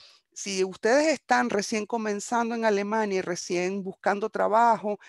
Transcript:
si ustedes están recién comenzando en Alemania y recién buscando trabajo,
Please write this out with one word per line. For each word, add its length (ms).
si 320
ustedes 420
están 420
recién 380
comenzando 680
en 120
Alemania 520
y 40
recién 600
buscando 460
trabajo, 800